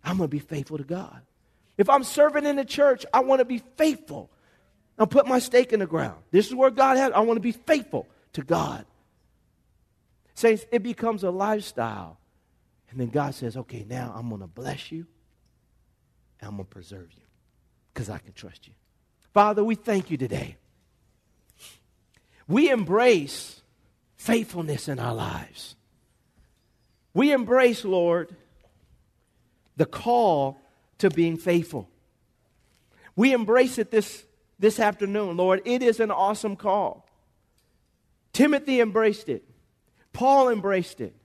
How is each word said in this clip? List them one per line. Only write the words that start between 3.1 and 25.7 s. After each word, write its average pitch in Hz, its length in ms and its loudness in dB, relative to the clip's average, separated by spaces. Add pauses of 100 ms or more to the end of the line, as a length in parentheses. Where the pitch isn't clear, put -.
I 240 80 4
wanna 262 240 4
be 247 140 -6 (160)
faithful. - 560 -2 (680)
I'll 214 80 4
put 277 200 4
my 254 120 2
stake 247 340 2
in 214 60 0
the 185 80 -2
ground. 127 440 -6
This 208 160 4
is 254 80 -10
where 262 160 4
God 262 260 4
has, 262 140 2
I 196 100 2
wanna 233 180 2
be 233 120 -4
faithful - 560 -2 (260)
to 143 100 -8
God. 131 420 -4 (1500)
Saints, 220 360 2
it 233 120 0
becomes 226 400 -4
a 180 80 -2
lifestyle. 120 880 -6 (680)
And 127 100 -14
then 120 100 -4
God 139 240 -4
says, 120 240 -10
"Okay, 117 300 -16
now 120 280 -10
I'm 120 140 -12
gonna 98 180 -12
bless 131 440 -14
you 165 160 -14 (1300)
and 101 100 -16
I'm 101 80 -12
gonna 95 80 -12
preserve 92 480 -20
you - 100 -20 (720)
'cause 104 140 -10
I 95 100 -12
can - 140 -20
trust - 340 -20
you." - 60 -20 (600)
Father, 208 300 4
we 220 120 0
thank 202 360 -4
you 151 60 -4
today. - 400 -8 (1900)
We 277 200 4
embrace 208 920 0 (560)
faithfulness 175 720 -4
in 135 100 -6
our 117 140 -4
lives. - 640 -12 (1400)